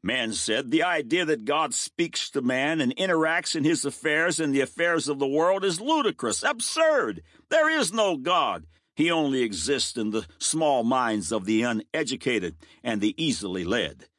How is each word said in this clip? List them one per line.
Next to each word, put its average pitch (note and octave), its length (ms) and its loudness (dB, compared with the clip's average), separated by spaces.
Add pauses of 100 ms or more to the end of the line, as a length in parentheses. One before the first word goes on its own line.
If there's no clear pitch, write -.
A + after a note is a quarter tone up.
Man A2+ 320 -2
said, A2+ 360 -2
"The D#3 120 2
idea E3+ 420 0
that D3 220 -2
God C#3+ 260 0
speaks - 560 -4
to C#3 140 -4
man C3+ 360 0
and C3 180 0
interacts E3+ 600 0
in D3 80 -2
his D#3 220 2
affairs D#3 520 0
and D3+ 160 0
the C#3 60 2
affairs E3 480 0
of C#3+ 100 -4
the C#3 80 0
world E3+ 380 2
is F3+ 160 -2
ludicrous, A3 640 0
absurd. B3 800 0 (260)
There D#4 220 4
is B3+ 200 2
no G3+ 280 2
God. B2+ 480 0 (280)
He E3 160 2
only D3 300 2
exists A#2+ 560 -2
in A2 140 -2
the G#2+ 160 -4 (120)
small D3 460 0
minds A2+ 480 0
of G#2 140 -2
the A2 160 2
uneducated A#2+ 960 -2 (260)
and A2+ 180 -2
the G#2+ 160 0
easily G2+ 480 -4
led." E2+ 420 -2 (120)